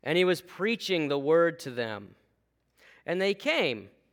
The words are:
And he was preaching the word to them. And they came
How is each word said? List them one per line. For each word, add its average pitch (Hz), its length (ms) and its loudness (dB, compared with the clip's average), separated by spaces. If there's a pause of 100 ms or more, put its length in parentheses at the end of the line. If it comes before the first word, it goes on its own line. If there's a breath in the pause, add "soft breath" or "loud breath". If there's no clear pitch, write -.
And 165 120 2
he 185 60 4
was 180 140 2
preaching 185 680 -2
the 143 100 0
word 165 440 4
to 135 100 -10
them. 110 420 -6 (920 soft breath)
And 175 120 -2
they 190 140 0
came 190 560 -2 (240)